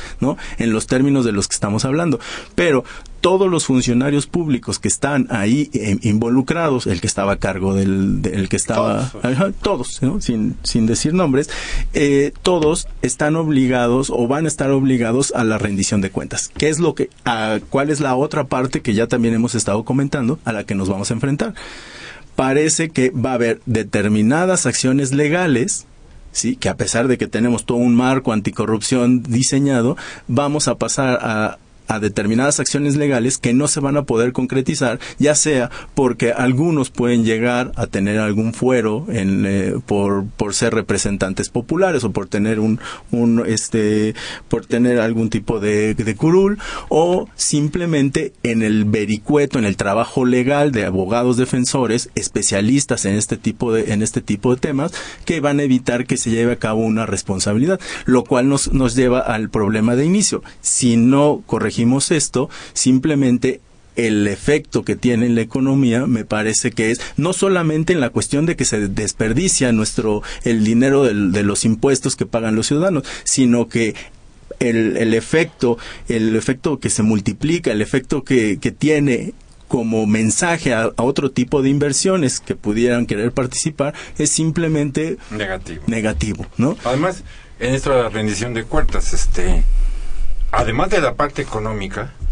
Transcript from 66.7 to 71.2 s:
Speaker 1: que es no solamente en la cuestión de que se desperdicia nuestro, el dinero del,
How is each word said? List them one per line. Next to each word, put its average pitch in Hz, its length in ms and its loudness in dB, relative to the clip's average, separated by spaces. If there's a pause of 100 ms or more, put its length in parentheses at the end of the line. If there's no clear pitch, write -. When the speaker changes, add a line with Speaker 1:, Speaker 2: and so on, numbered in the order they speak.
Speaker 1:
que 110 180 0
es 123 100 -2 (160)
no 165 160 0
solamente 170 640 2
en 160 60 2
la 117 100 0
cuestión 143 340 0
de 170 100 0
que 123 120 -2
se 104 220 0
desperdicia 113 840 0
nuestro, 107 500 0 (220)
el 117 180 2
dinero 131 420 4
del, 104 280 2